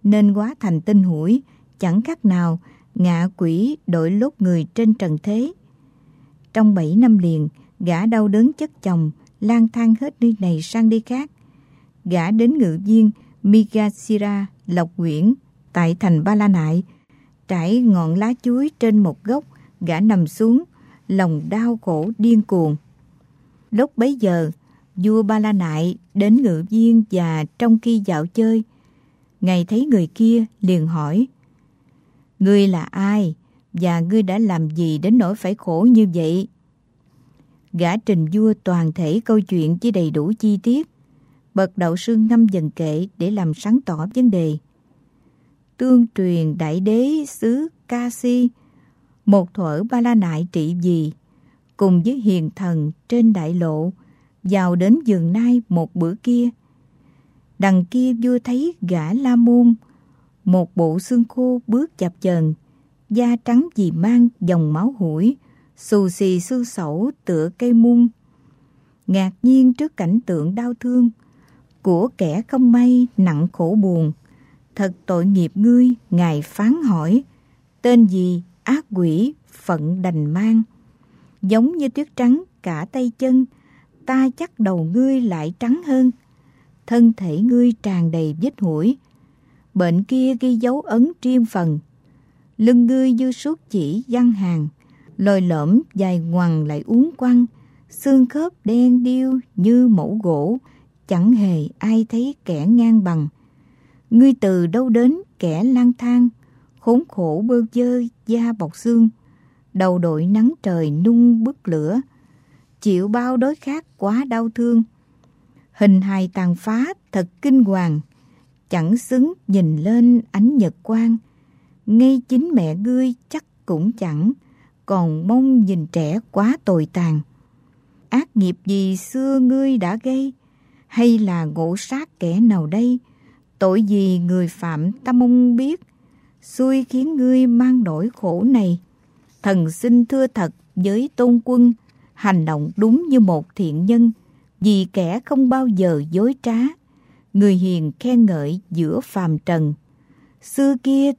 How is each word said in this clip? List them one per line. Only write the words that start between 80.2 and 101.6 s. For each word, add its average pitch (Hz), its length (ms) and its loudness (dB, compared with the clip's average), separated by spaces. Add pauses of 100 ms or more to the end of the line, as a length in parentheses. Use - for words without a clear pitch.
mang? 220 360 0 (800)
Giống 226 340 0
như 285 120 -4
tuyết - 280 -8
trắng 254 280 0 (180)
cả 165 300 -8
tay 247 260 -4
chân, 262 260 2 (640)
ta 262 300 0
chắc - 240 -12
đầu 185 240 -2
ngươi 254 360 0
lại 175 400 -4
trắng 254 260 -2
hơn. 262 240 2 (760)
Thân 233 300 4
thể 175 240 -6
ngươi 240 320 2 (100)
tràn 175 280 -2
đầy 160 300 -4
vết 262 200 -6
hủi. 185 360 0 (800)
Bệnh 180 300 0
kia 262 360 -2
ghi 254 140 0
dấu 247 260 -2
ấn 247 400 0
triêm 254 240 0
phần. 165 340 -2 (800)
Lưng 240 280 4
ngươi 262 260 2
như 254 200 -2
suốt 302 280 -8 (100)
chỉ 180 380 -4
văn 240 240 2
hàng, 175 360 -4 (480)
lồi 196 240 0
lõm 175 400 2 (140)
dài 185 240 -2
ngoằng 165 480 -2
lại 151 200 -6
uốn 262 300 2
quăng, 247 300 2 (440)
xương 269 360 2
khớp 320 260 -6 (120)
đen 247 380 2
điêu 254 360 -2 (180)
như 240 320 4
mẫu 190 340 0
gỗ, 175 360 -2 (480)
chẳng 190 260 2
hề 180 360 0 (100)